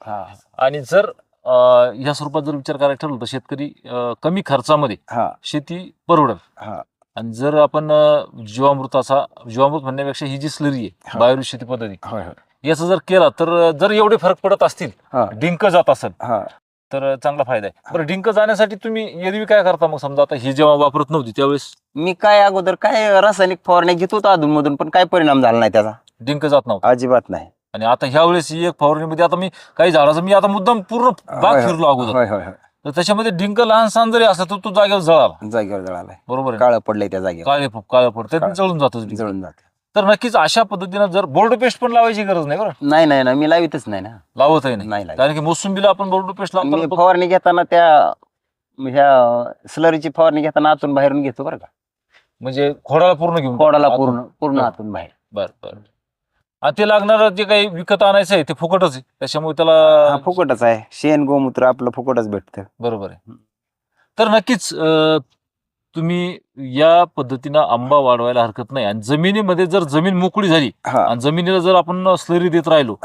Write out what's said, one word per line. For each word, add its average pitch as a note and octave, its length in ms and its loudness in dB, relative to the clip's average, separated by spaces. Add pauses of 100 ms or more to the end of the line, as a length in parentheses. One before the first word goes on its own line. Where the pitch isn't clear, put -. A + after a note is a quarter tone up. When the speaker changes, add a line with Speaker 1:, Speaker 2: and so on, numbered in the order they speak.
Speaker 1:
हा. G#2 220 -12 (320)
Speaker 2:
आणि C#3 240 -2
जर, F3 240 2 (400)
अ, B2+ 80 -2 (480)
ह्या C#3+ 120 -4
स्वरूपात D3 280 -6
जर D3 140 -6
विचार C#3+ 220 -8
करायला C#3 160 0
ठरवलं, C#3 240 -8
तर A2 100 -10
शेतकरी, C#3 460 -10 (120)
अ, B2 280 -6 (100)
कमी F#3 220 -2
खर्चामध्ये C#3+ 520 -2 (140)
Speaker 1:
हा. A#2 200 -4 (120)
Speaker 2:
शेती F3 480 -10 (160)
परवडेल. C#3+ 280 2 (220)
Speaker 1:
हा. G#2 240 -14 (340)
Speaker 2:
आणि A2+ 180 -12
जर C#3+ 240 -2
आपण, D3+ 340 0
अ, D3+ 320 2 (240)
जीवामृताचा, C3+ 760 -2 (240)
जीवामृत C#3 320 -2
म्हणण्यापेक्षा C#3 440 -8
ही C3+ 120 -8
जी D3 120 -8
स्लरी C#3+ 300 -4
आहे, G#2 100 -10 (160)
Speaker 1:
हा. G#2 140 -8
Speaker 2:
बायोरिज B2+ 260 2
शेती B2 200 -12
पद्धती, A2+ 380 -10
Speaker 1:
होय, G#2+ 200 -10
होय. - 460 -16
Speaker 2:
याचा D#3+ 160 -2
जर F#3 120 0 (100)
केला, F3+ 220 4
तर, E3+ 380 0
अ, E3 40 2
जर E3+ 200 0
एवढे A3 260 2
फरक F3+ 260 0
पडत G3 200 2
असतील, D#3+ 260 -4 (240)
Speaker 1:
हा. B2 200 0
Speaker 2:
डिंक D#3 320 -2
जात F3 240 2
असेल, A#2+ 220 0 (120)
Speaker 1:
हा. A2+ 200 -4 (500)
Speaker 2:
तर, C3+ 200 -4
अ, - 100 -8
चांगला D3 200 -2
फायदा A2+ 240 -4
आहे. - 180 -16
Speaker 1:
हा. - 80 -20
Speaker 2:
बरं, E3 120 -4
डिंक F#3 240 -4
जाण्यासाठी G#3+ 460 0
तुम्ही G#3 520 -8
एरवी G#3+ 180 -6
काय G#3 180 4
करता E3+ 240 2
मग? D#3 100 -4
समजा, C#3 240 -2
आता C#3+ 140 0
ही C3 180 -4
जेव्हा D3 220 4
वापरत C#3+ 340 0
नव्हती C#3 220 -4
त्यावेळेस? C#3 440 -2 (200)
Speaker 1:
मी E3+ 180 -4
काय G#3 260 4
अगोदर F#3+ 360 2
काय G#3+ 460 2
रासायनिक F#3+ 440 2
फवारण्या F3 300 4
घेत F3 160 -2
होतो - 160 0
अधूनमधून, D3+ 480 2
पण D#3 140 -6
काय F3+ 140 4
परिणाम D#3 380 2
झाला A#2 180 4
नाही A2 140 2
त्याचा. G#2+ 180 2 (280)
Speaker 2:
डिंक C#3+ 260 -6
जात C#3+ 220 4
नव्हता? G#2+ 220 -2
Speaker 1:
अजिबात B2+ 400 2
नाही. E2 180 -10 (260)
Speaker 2:
आणि G#2+ 120 -6
आता B2 200 0
ह्या C#3+ 180 2
वेळेस E3+ 280 0
ही E3 140 -4
एक F3 140 -2
फवारणीमध्ये, D#3 460 0
आता F3+ 100 0
मी F#3 140 -4 (280)
काही F3 140 4
झाडाचं, D#3 300 4
मी F#3+ 120 0
आता G3 140 4
मुद्दाम G3+ 340 0
पूर्ण A#3+ 280 -2 (320)
बाग G3+ 120 4
Speaker 1:
होय, C3 80 4
होय. A#2 100 0
Speaker 2:
फिरलो D#3+ 160 0
अगोदर. B2 280 0
Speaker 1:
होय, A#2+ 140 0
होय, G2+ 140 -6
होय. F#2+ 100 -14 (320)
Speaker 2:
तर D3 40 -10
त्याच्यामध्ये G3+ 420 -2
डिंक G3+ 300 -2
लहान A3 260 2
सहान A3+ 240 0
जरी A#3 120 2
असलं, F#3 280 2
तर G3+ 120 -6
तो A3 60 -8
जागेवर G3+ 300 2
जळाला. D3 500 2
Speaker 1:
जागेवर G#2 320 -4
जळालाय. F#2 340 -12 (120)
Speaker 2:
बरोबर C3 240 -6
आहे. A2 80 -6
Speaker 1:
काळं A#2+ 200 4
पडलंय G#2 280 -4
त्या F#2+ 120 -6
जागेवर. F2 260 -6
Speaker 2:
काळे C#3 220 0
प-, G#2+ 100 -12 (120)
काळं B2 200 2
पडतं, G#2+ 220 -12
ते D#3+ 80 -2
Speaker 1:
काळं. F3+ 140 -4
Speaker 2:
जळून F#3 260 -2
जातं A#2+ 200 -2
डिंक. G#2 200 -10
Speaker 1:
जळून G2 220 -6
जातं. F2+ 200 -18 (340)
Speaker 2:
तर G#3 100 0
नक्कीच G#3+ 300 0
अशा A3 280 2
पद्धतीनं G3 420 -4
जर F#3+ 200 -2
बोर्ड G#3 340 0
पेस्ट A#3+ 200 -2
पण A#3+ 120 -4
लावायची A3+ 320 2
गरज F3+ 220 -2
नाही D3 140 -4
बरं? G#3+ 100 -4 (120)
Speaker 1:
नाही, D3+ 240 4
नाही, C#3 180 2
नाही, B2+ 140 0
मी D3+ 120 0
लावितच E3 380 0
नाही G2 140 -8
ना. G2+ 80 -14 (260)
Speaker 2:
लावतही C#3 400 2
नाही. G#2 140 -10
Speaker 1:
नाही G2+ 180 -6
लावत. E2 100 -12
Speaker 2:
कारण C#3+ 160 2
की D3+ 60 -6
मोसंबीला F#3+ 500 -2
आपण G3 200 -2
बोर्ड F#3+ 160 -2
पेस्ट F#3 300 -8
लावतो F3+ 140 -2
Speaker 1:
मी D#3 120 0
Speaker 2:
ना, E3 40 -4
तो D#3+ 100 -6
Speaker 1:
फवारणी F3+ 320 4
घेताना F3 360 2
त्या, D#3 500 4 (680)
ह्या C3 640 2 (240)
स्लरीची D#3+ 480 -2
फवारणी D#3 260 2
घेताना D3+ 300 0
आतून D3 220 -2
बाहेरून C#3 280 2
घेतो C#3 220 -6
बरं D3+ 140 -10
का. - 80 -20 (760)
Speaker 2:
म्हणजे C3+ 320 -2 (100)
खोडाला F3 300 4
पूर्ण E3 260 -2
घेऊन B2+ 180 -4
Speaker 1:
खोडाला D3 300 4
Speaker 2:
आतून? B2+ 100 2
Speaker 1:
पूर्ण, B2+ 240 0 (180)
पूर्ण C#3+ 160 -2
Speaker 2:
बरं. C3 100 0
Speaker 1:
आतून G#2+ 260 -8
बाहेर. E2+ 180 -12 (220)
Speaker 2:
बरं, G2 220 -8 (100)
बरं. - 140 -18 (840)
आणि D3 160 0
ते G#3 100 0
लागणारं G#3+ 420 4
जे G3 140 -4
काही G#3 240 2
विकत F#3 360 -2
आणायचं G3 320 4
आहे, D#3+ 80 2
ते D#3 100 -6
फुकटच F3 400 0
आहे, C3 80 -14 (180)
त्याच्यामुळे D#3 340 -6
त्याला D#3 580 6
Speaker 1:
हा, C#3+ 140 0
फुकटच D3+ 380 -2
आहे. A2+ 280 2
शेण, D3 320 0
गोमूत्र C3+ 420 0
आपलं B2+ 300 0
फुकटच B2 340 -2
भेटतं. G2 340 -10 (160)
Speaker 2:
बरोबर A2 300 -6
आहे. F#2 220 -20
Speaker 1:
हं. - 40 -20 (840)
Speaker 2:
तर G#3+ 80 4
नक्कीच, G#3+ 480 0
अ, D#3 420 2 (800)
तुम्ही F3 420 -4 (200)
या D3 460 2
पद्धतीनं C#3+ 560 -4
आंबा B2+ 380 0
वाढवायला B2 460 2
हरकत A2+ 280 -8
नाही. C3 140 -4
आणि G#2+ 160 -6
जमिनीमध्ये F3+ 640 0
जर F3+ 180 0
जमीन E3 340 -2
मोकळी F3+ 300 -2
झाली D#3 240 2 (160)
Speaker 1:
हा. A#2+ 160 0
Speaker 2:
आणि A#2+ 160 -2
जमिनीला E3+ 400 0
जर F#3 160 2
आपण F3+ 400 0
स्लरी F3 340 -2
देत D#3+ 180 0
राहिलो, C#3+ 380 2